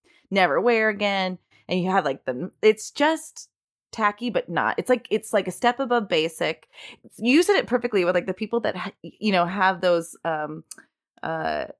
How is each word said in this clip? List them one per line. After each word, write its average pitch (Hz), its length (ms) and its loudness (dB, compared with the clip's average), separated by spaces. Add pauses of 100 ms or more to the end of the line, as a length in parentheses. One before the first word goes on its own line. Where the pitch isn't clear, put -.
(300)
never 180 300 4
wear 220 280 4
again, 196 500 -2 (300)
and 180 120 0
you 180 100 0
have, 185 160 2
like, 139 180 -4
the, 131 260 -6 (120)
it's 214 280 2
just - 580 -2 (440)
tacky, 214 380 -2
but - 180 -2
not. 135 300 0
It's 180 100 -4
like, 247 220 2
it's 214 240 -2
like 196 120 0
a 185 60 -4
step 240 260 0
above 240 300 -2
basic. 160 580 -2 (520)
You 254 240 4
said 403 140 2
it 240 100 0
perfectly 226 400 0
with, 180 100 2
like, 175 100 0
the 190 80 -2
people 202 260 -4
that 208 140 -2
ha-, 185 180 -8 (120)
y-, 175 160 -14
you 208 120 0
know, 180 120 4
have 185 380 0
those, 175 420 0
um, 156 400 -6 (580)
uh, 80 440 -4 (140)